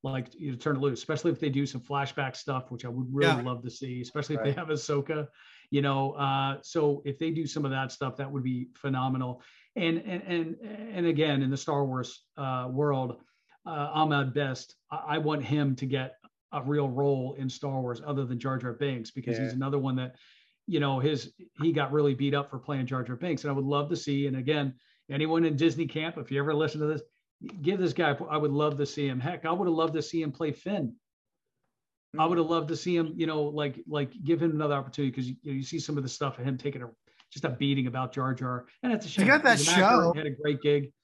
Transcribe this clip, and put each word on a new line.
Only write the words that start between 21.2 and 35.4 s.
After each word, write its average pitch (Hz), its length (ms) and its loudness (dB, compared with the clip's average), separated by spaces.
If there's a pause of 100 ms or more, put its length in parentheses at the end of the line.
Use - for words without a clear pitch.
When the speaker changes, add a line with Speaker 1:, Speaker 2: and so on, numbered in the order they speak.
Speaker 1:
he 165 100 4
got 139 200 2
really 147 220 4
beat 139 200 2
up 143 160 0
for 127 80 -10
playing 131 280 -2
Jar 127 160 -2
Jar 120 140 -6
Binks. 160 280 -4
And 147 60 -2
I 139 40 0
would 135 100 0
love 143 260 0
to 170 60 0
see, 139 300 0
and 131 100 -2
again, 139 380 0 (360)
anyone 160 340 2
in 151 120 2
Disney 151 300 2
camp, 156 320 -6
if 127 120 -10
you 139 100 0
ever 151 140 0
listen 151 260 0
to 151 60 0
this, 151 160 -2 (600)
give 185 180 2
this 165 140 2
guy, 151 200 2 (160)
I 151 60 0
would 151 160 2
love 147 260 2
to 143 80 0
see 143 220 -4
him. 127 100 -2
Heck, 165 280 -6
I 160 40 0
would 185 160 0
have 165 80 2
loved 160 200 2
to 156 80 0
see 165 200 -2
him 156 80 -2
play 151 220 -2
Finn. 165 420 -4 (1200)
I 160 80 6
would 170 120 4
have 160 80 4
loved 160 220 2
to 165 80 -2
see 180 180 0
him, 165 220 2
you 160 100 0
know, 156 180 0
like, 147 440 -2
like, 143 240 -2 (100)
give 151 200 2
him 165 100 4
another 151 220 0
opportunity, 135 380 -2
'cause 127 140 -4
you, 127 160 -6